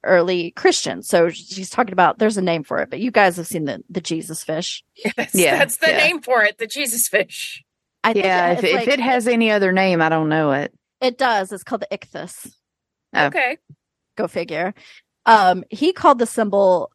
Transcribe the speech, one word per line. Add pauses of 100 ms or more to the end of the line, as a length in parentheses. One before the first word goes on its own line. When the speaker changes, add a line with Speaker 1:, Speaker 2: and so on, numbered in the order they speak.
Speaker 1:
early
Christians."
So
she's
talking
about,
there's
a
name
for
it,
but
you
guys
have
seen
the,
the
Jesus
fish.
Speaker 2:
<laughs>
Yes,
Speaker 3:
Yeah,
Speaker 2:
that's
the
Speaker 3:
yeah.
Speaker 2:
name
for
it,
the
Jesus
fish. (400)
Speaker 1:
I
think
Speaker 3:
Yeah,
Speaker 1:
it,
Speaker 3:
if,
Speaker 1:
it's
Speaker 3:
if
Speaker 1:
like,
Speaker 3:
it
has
any
other
name,
I
don't
know
it. (280)
Speaker 1:
it
does.
It's
called
the
ichthys. (640)
Speaker 3:
Oh.
Speaker 2:
Okay. (600)
Speaker 1:
Go
figure. (540)
Um,
he
called
the
symbol